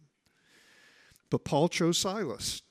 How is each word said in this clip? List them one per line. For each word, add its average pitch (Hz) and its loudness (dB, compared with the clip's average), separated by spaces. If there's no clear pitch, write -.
But - 0
Paul 156 2
chose 170 2
Silas 185 -4